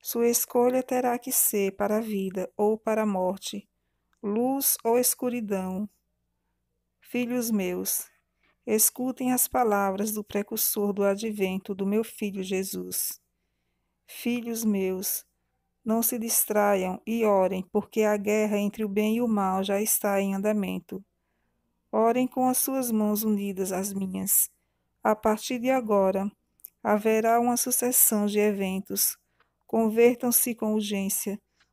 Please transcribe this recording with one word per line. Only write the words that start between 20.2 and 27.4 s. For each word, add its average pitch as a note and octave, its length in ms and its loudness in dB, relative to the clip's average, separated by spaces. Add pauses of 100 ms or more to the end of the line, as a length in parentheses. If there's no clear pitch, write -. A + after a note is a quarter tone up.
em G3 140 0
andamento. G3 680 -4 (880)
Orem A#3 340 2
com B3+ 220 0
as B3 100 0
suas C4 320 -2
mãos G#3+ 320 0
unidas G3+ 480 -2
às F#3+ 220 -4
minhas. F#3+ 580 -2 (520)
A G#3+ 120 4
partir G#3+ 460 -2
de B3 100 0
agora, G3+ 580 2 (540)
haverá A3 560 2
uma A#3+ 180 2